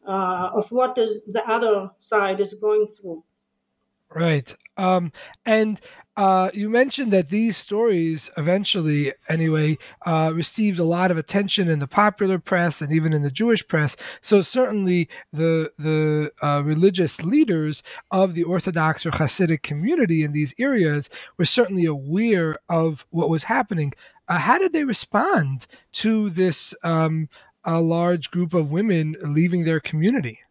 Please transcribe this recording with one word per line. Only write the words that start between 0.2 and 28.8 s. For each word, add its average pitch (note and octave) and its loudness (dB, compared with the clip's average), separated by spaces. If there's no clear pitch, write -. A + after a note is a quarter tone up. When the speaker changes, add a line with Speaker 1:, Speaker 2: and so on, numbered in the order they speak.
Speaker 1:
of G#3+ -2
what B3+ 0
is A3 -2
the A3 -6
other A3 0
side G3 -2
is G3 -2
going G#3+ 0
through. G3+ -14
Speaker 2:
Right. D#3+ -2
Um, F#3 0
and, A3 0
uh, F#3+ 2
you G#3 -4
mentioned A#3+ 0
that F3+ 4
these G#3+ 0
stories F3+ 0
eventually, D#3 0
anyway, D#3 2
uh, D#3+ 0
received F3+ -2
a E3+ 2
lot F3 2
of D#3+ 0
attention G3 -2
in D#3 2
the C#3+ -4
popular F#3+ 0
press F3 -2
and D3 -4
even D#3 2
in D3 0
the C#3+ -2
Jewish A3 0
press. D3+ 0
So G3+ 4
certainly F#3+ 0
the, D#3+ 0
the, D3+ 0
uh, C#3+ 0
religious E3+ 2
leaders E3+ 0
of F#3+ 2
the E3+ -2
Orthodox E3 -2
or D#3 -2
Hasidic D#3+ 0
community E3+ 0
in D3 -4
these D3 -2
areas F#3 0
were F3 0
certainly F#3 2
aware D#3+ 0
of D#3+ 0
what E3 0
was D#3+ 0
happening. E3+ -2
Uh, F3 -2
how A3+ 2
did F#4 2
they D4+ 0
respond G#3+ -2
to G#3+ 0
this, F3 -2
um, D#3+ 0
a E3+ 0
large E3+ 0
group F3 -2
of D3+ 0
women E3 0